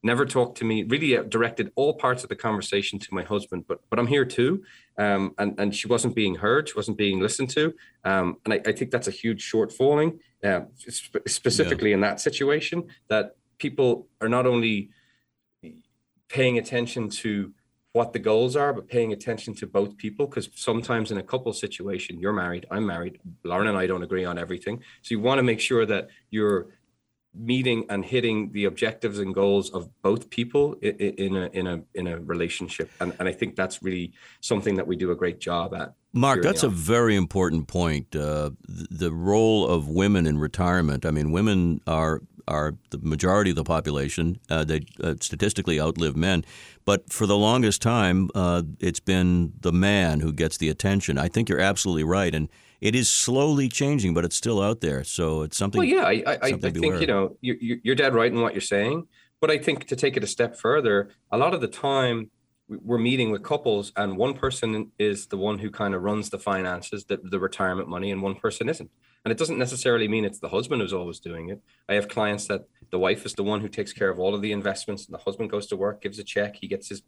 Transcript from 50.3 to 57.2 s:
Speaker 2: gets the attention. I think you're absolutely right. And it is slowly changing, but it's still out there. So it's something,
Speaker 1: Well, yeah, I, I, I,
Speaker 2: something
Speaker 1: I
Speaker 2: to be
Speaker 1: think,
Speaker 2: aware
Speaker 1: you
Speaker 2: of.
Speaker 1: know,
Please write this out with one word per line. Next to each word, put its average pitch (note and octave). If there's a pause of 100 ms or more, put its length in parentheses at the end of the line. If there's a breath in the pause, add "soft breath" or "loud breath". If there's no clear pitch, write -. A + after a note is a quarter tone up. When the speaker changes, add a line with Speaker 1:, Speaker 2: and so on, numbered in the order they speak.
Speaker 2:
gets D#2
the D#2+
attention. F#2+
I D2+
think A2+
you're E2+
absolutely F#2
right. F2
And D#2 (340 soft breath)
it A2
is B2
slowly C#3
changing, C3+
but E2+
it's E2+
still A2
out G#2
there. C#2+
So D#2
it's D#2
something, G2
Speaker 1:
Well, E4+
yeah, F#4
I, - (160)
I, -
I, -
Speaker 2:
something -
Speaker 1:
I F2
Speaker 2:
to -
be D#2+
Speaker 1:
think, F2
Speaker 2:
aware F#2
Speaker 1:
you E3
Speaker 2:
of. D#3+
Speaker 1:
know, G2